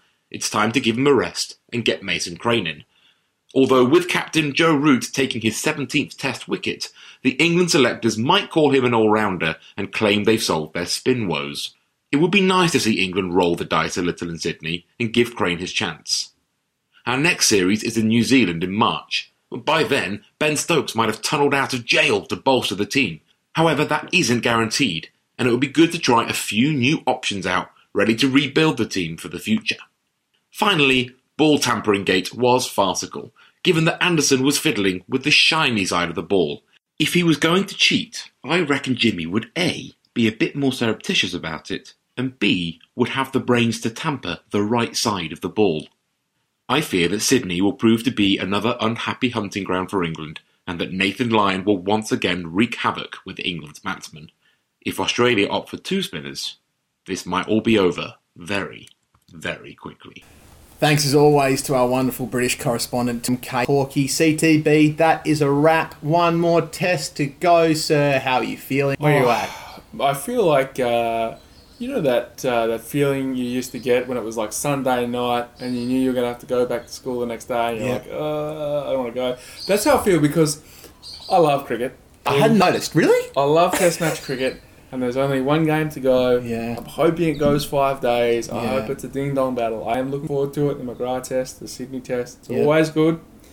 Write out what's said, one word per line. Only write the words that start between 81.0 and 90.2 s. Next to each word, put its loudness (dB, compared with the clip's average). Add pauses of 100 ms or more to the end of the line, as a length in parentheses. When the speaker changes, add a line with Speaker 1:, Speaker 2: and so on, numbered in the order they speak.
Speaker 3:
I 2
love 4
cricket. -4 (300)
Speaker 2:
I 0
hadn't 6
noticed. 2
Really? 4
Speaker 3:
I 2
love 4
Test 2
match -2
cricket, -4 (300)
and -6
there's -2
only 0
one 2
game 0
to -12
go. 4
Speaker 2:
Yeah. -4
Speaker 3:
I'm -12
hoping 0
it -2
goes 2
five 0
days. 0
I -6
Speaker 2:
Yeah. -2 (120)
Speaker 3:
hope -8
it's -8
a -12
ding-dong -2
battle. -4
I 0
am -4
looking -6